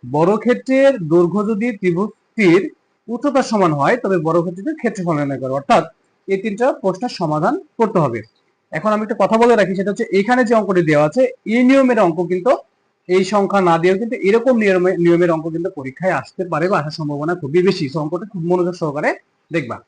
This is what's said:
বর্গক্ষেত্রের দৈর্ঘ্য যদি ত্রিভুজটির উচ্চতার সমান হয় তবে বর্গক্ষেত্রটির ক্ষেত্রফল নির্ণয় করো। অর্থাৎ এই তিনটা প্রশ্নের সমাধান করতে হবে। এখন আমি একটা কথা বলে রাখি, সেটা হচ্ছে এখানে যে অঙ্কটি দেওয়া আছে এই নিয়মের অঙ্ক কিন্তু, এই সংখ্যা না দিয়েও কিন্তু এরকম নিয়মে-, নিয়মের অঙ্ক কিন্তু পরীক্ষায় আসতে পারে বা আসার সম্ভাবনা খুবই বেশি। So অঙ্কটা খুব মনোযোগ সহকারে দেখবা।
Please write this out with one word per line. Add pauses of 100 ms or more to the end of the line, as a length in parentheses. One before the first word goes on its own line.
(120)
বর্গক্ষেত্রের (160)
দৈর্ঘ্য
যদি
ত্রিভুজটির (340)
উচ্চতার
সমান
হয়
তবে
বর্গক্ষেত্রটির
ক্ষেত্রফল
নির্ণয়
করো।
অর্থাৎ (420)
এই
তিনটা
প্রশ্নের
সমাধান (200)
করতে
হবে। (480)
এখন
আমি
একটা
কথা
বলে
রাখি,
সেটা
হচ্ছে
এখানে
যে
অঙ্কটি
দেওয়া
আছে (220)
এই
নিয়মের
অঙ্ক
কিন্তু, (520)
এই
সংখ্যা
না
দিয়েও
কিন্তু
এরকম
নিয়মে-,
নিয়মের
অঙ্ক
কিন্তু
পরীক্ষায়
আসতে
পারে
বা
আসার
সম্ভাবনা
খুবই
বেশি।
So
অঙ্কটা
খুব
মনোযোগ
সহকারে (380)
দেখবা।